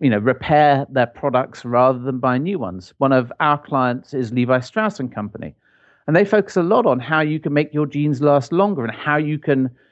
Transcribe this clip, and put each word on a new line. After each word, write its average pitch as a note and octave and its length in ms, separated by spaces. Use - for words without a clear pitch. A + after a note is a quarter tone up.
you C#3 100
know, G#2+ 80
repair C#3 720
their B2+ 160
products - 580
rather B2 340
than C3 200
buy B2+ 200
new F3 200
ones. F#2 400
One C3+ 140
of B2+ 280
our D3 180
clients C3 560
is A#2+ 180
Levi B2 280
Strauss G#3+ 400
and B2+ 140
Company, G#2 400
and D#3 100
they G3 80
focus G#3 320
a F3+ 60
lot A3+ 240
on C3 140
how D3+ 200
you D#3 200
can D3 120
make D3 220
your D3+ 120
jeans C#3+ 360
last C#3+ 300
longer F#3 320
and A2 100
how D3+ 220
you D3+ 220
can, C3 320